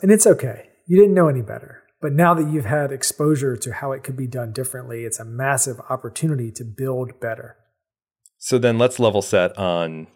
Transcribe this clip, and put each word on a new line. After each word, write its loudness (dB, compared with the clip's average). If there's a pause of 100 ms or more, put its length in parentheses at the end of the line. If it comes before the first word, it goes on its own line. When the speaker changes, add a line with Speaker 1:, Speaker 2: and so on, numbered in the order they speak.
Speaker 1:
And 6
it's 6
okay. 0 (160)
You 4
didn't 8
know 6
any 0
better. -14 (180)
But -4
now 6
that 0
you've -2
had -2
exposure 0
to -8
how -8
it -10
could -8
be -6
done -8
differently, -10
it's -8
a -14
massive -2 (100)
opportunity -4
to -14
build -6
better. -10 (840)
Speaker 2:
So 0
then 2
let's 2
level 2
set 0
on -4